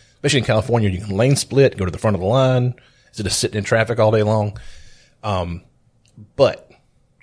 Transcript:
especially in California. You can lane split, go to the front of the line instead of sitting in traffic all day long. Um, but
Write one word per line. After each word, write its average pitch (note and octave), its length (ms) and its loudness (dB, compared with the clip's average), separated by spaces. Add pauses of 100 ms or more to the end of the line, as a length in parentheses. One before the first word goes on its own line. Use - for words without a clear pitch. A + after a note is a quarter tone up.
(160)
especially C#3+ 240 0
in G#2 40 -4
California. A2 460 0
You F2+ 100 -4
can G2+ 160 -6
lane C3+ 200 2
split, C3 400 2
go F#2+ 80 -2
to F2 60 -2
the F2 80 -10
front G#2+ 160 0
of F2 60 -4
the F#2 60 -4
line B2+ 480 2 (340)
instead G2+ 180 -8
of F#2+ 60 -2
sitting - 260 -4
in G2+ 60 -4
traffic A2+ 340 0
all A2 120 4
day A2 120 2
long. G#2 360 0 (640)
Um, F2+ 400 -4 (720)
but - 340 0 (520)